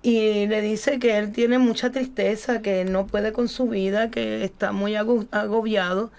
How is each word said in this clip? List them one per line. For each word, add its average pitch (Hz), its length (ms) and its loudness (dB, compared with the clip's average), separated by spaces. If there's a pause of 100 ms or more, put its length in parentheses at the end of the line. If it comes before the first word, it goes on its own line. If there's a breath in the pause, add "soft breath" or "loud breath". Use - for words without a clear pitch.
y 214 460 2
le 214 160 0
dice 214 360 -2
que 233 200 2
él 208 140 -2
tiene 233 260 2
mucha 247 320 2
tristeza, 226 720 -2
que 196 180 0
él 185 100 -2
no 190 160 0
puede 208 280 -2
con 240 140 0
su 254 200 -2
vida, 208 420 0
que 220 340 -4
está 202 280 -4
muy 202 240 -2
ago-, 220 340 0
agobiado, 208 880 0